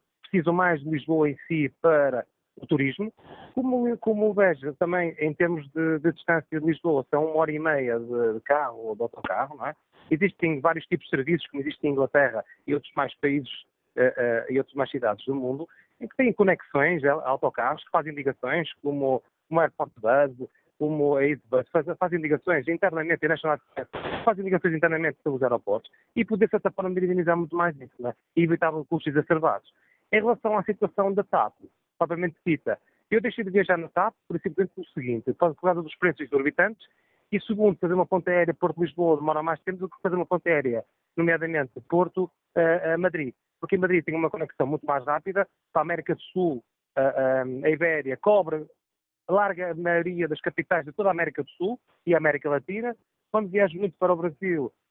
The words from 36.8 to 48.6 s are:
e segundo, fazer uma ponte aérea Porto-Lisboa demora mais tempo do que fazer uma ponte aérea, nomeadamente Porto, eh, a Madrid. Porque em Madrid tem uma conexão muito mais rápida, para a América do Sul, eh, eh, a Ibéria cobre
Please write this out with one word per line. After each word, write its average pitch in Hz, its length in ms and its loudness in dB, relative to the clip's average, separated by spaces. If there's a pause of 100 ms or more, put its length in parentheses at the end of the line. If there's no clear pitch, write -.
e 202 80 0
segundo, 208 380 2
fazer 175 160 0
uma 180 120 2
ponte 185 220 0
aérea 175 260 2
Porto-Lisboa 170 600 0
demora 151 260 0
mais 160 180 -2
tempo 185 180 -8
do 180 100 -8
que - 120 -18
fazer 175 140 -2
uma 175 120 0
ponte 175 220 -2
aérea, 131 360 0 (320)
nomeadamente 165 560 0 (160)
Porto, 175 420 0 (240)
eh, 165 380 2
a 165 60 0
Madrid. 165 360 -2 (240)
Porque 165 160 -4
em 185 40 4
Madrid 180 260 2
tem 156 100 -6
uma 160 160 0
conexão 156 360 -4
muito 147 200 -4
mais 139 180 0
rápida, 175 440 -2 (240)
para 165 80 2
a 151 40 2
América 165 300 -4
do - 60 -16
Sul, 165 420 -2 (340)
eh, 135 200 2
eh, 131 500 0
a 156 40 4
Ibéria 147 480 0
cobre 160 460 2 (640)